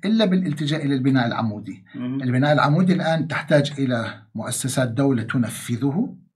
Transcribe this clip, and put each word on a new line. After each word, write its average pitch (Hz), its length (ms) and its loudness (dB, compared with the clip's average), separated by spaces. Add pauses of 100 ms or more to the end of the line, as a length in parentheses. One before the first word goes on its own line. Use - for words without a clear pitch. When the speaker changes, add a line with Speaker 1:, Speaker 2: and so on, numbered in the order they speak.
Speaker 1:
إلا 220 200 4
بالالتجاء 156 600 0
إلى 139 100 2
البناء 131 320 2
العمودي. 104 580 -4 (100)
Speaker 2:
مم. 127 280 -6
Speaker 1:
البناء 131 300 2
العمودي 175 400 4
الآن 160 340 0
تحتاج - 520 0
إلى 127 260 0 (300)
مؤسسات 123 540 -2
دولة 131 340 2
تنفذه 131 920 -2 (200)